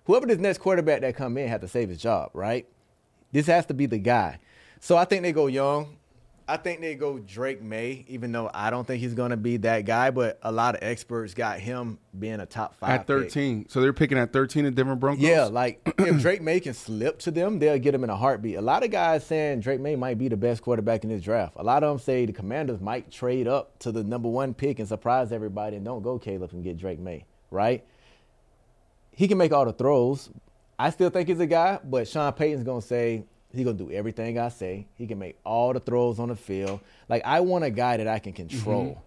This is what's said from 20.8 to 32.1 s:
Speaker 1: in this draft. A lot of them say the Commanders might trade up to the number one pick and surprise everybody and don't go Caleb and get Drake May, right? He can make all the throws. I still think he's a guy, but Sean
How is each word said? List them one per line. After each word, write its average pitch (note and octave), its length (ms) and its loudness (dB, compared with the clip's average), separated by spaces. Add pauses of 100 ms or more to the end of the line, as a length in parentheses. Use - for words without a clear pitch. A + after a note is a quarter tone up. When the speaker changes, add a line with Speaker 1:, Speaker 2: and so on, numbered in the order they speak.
Speaker 1:
in A2 60 -4
this G#2+ 140 -4
draft. G2 340 -2
A - 80 -10
lot B2+ 180 4
of D3+ 60 2
them C#3+ 100 -2
say B2 280 0
the G#2+ 80 -4
Commanders A#2+ 440 -4
might G#2+ 320 -6
trade B2 380 -2
up C3+ 300 -2
to A#2+ 120 -4
the A2 140 -2
number A#2 240 -4
one B2+ 240 -2
pick C#3 280 -4
and A2 60 -6
surprise A#2 460 0
everybody G#2+ 440 -6
and G2+ 100 -10
don't A#2 160 -8
go B2 160 -4
Caleb F#2 340 -8
and F2 100 -10
get F2 140 -6
Drake F2 240 -8
May, F2 240 -10 (260)
right? A2 320 0 (1300)
He F#3+ 160 2
can G3 100 4
make D#3+ 140 6
all C#3+ 120 6
the A#2 80 0
throws. C3+ 580 2 (480)
I C#3 120 2
still F3 200 2
think E3+ 180 0
he's E3+ 120 0
a F3 60 2
guy, E3 380 4
but B2+ 240 0
Sean D3 240 0